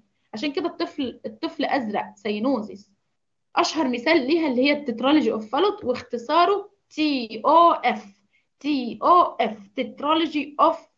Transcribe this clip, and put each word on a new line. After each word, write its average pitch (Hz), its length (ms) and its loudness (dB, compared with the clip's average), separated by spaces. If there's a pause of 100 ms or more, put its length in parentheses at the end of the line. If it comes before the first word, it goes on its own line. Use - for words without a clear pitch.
(340)
عشان 254 180 -6
كده 339 180 -4
الطفل، - 560 -8
الطفل - 400 -6
ازرق 214 400 -2 (100)
ساينوزيس، 208 760 -4 (640)
اشهر 311 320 0
مثال 254 400 2
ليها 320 200 0
اللي 247 160 0
هي 285 80 4
التترالوجي 262 600 0
اوف 220 200 -6
فالوت، 339 340 0
واختصاره 302 840 0 (180)
تي 247 560 -4
او 330 260 8
اف. 226 340 -2 (540)
تي 247 420 -4
او 339 200 6
اف، - 540 -2
تترالوجي 294 840 -4
اوف 320 280 2 (100)